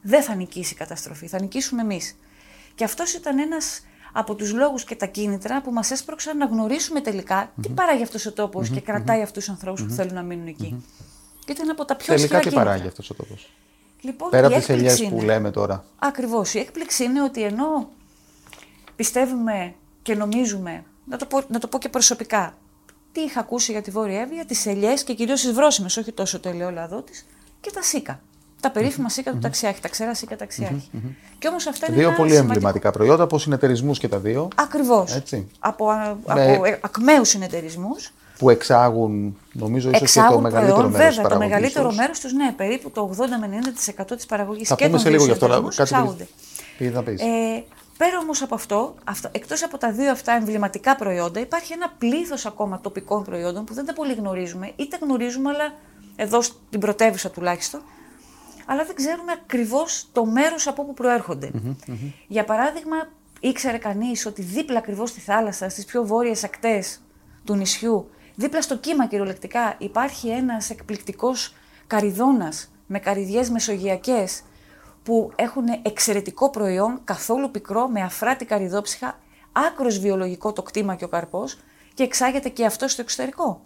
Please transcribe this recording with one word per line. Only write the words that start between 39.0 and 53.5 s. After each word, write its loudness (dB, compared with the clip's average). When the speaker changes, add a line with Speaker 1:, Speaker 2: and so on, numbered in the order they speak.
Speaker 2:
νομίζω, 0
ίσως 6
και 2
το 8
Speaker 1:
Εξάγουν 10
Speaker 2:
μεγαλύτερο 6
Speaker 1:
προϊόν, 6
Speaker 2:
μέρος 6
της 6
Speaker 1:
βέβαια, 0
το 4
Speaker 2:
παραγωγής 4
Speaker 1:
μεγαλύτερο 2
Speaker 2:
τους. 0
Speaker 1:
μέρος 0
τους, -6
ναι, 2
περίπου -4
το -6
ογδόντα -2
με -4
ενενήντα -4
τοις -6
εκατό -8
της -14
παραγωγής -4
Speaker 2:
Θα 4
Speaker 1:
και 2
Speaker 2:
πούμε 6
Speaker 1:
των 4
Speaker 2:
σε 6
λίγο 8
Speaker 1:
δύο 6
Speaker 2:
γι' 2
αυτό, 6
αλλά 2
Speaker 1:
συνεταιρισμούς -8
Speaker 2:
κάτι 2
Speaker 1:
εξάγονται. 0
Speaker 2:
πήγες -2
να -2
πεις. -6
Speaker 1:
Ε, -2
πέρα 2
όμως -4
από -4
αυτό, -2
αυτό, -8
εκτός -4
από -6
τα 0
δύο 2
αυτά 0
εμβληματικά 0
προϊόντα, -2
υπάρχει -6
ένα -6
πλήθος -2
ακόμα -6
τοπικών -4
προϊόντων -4